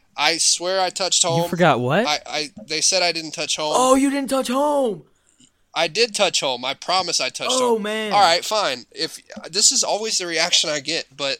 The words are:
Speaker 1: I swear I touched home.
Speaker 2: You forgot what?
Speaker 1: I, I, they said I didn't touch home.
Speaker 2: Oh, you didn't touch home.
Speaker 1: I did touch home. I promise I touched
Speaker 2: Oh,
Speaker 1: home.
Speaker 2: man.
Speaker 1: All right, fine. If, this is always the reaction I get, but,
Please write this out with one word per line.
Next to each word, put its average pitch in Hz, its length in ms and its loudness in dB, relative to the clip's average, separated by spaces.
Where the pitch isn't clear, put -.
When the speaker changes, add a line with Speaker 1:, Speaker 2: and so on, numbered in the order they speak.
Speaker 1:
I 156 220 4
swear 185 420 0
I 180 100 0
touched - 320 0
home. 170 200 2
Speaker 2:
You 170 60 -2
forgot 165 320 4
what? 151 260 2
Speaker 1:
I, 151 200 0
I, 147 240 -6
they 156 140 -4
said 185 220 2
I 175 100 0
didn't 160 200 -8
touch 151 240 -4
home. 151 200 -4
Speaker 2:
Oh, 254 180 6
you 277 160 4
didn't 269 200 -4
touch 262 180 -2
home. 262 540 0
Speaker 1:
I 165 140 0
did 208 260 -2
touch 180 260 0
home. 127 240 -4
I 135 100 -4
promise 175 460 -2
I 131 100 -2
touched 139 220 -6
Speaker 2:
Oh, 254 220 2
Speaker 1:
home. 220 80 -4
Speaker 2:
man. 214 300 -4
Speaker 1:
All 202 80 4
right, 180 240 4
fine. 156 480 -2
If, - 260 -8
this - 220 4
is - 120 0
always 208 340 -2
the 185 80 -4
reaction 170 440 0
I 151 100 -2
get, 143 340 -6
but, 139 260 -4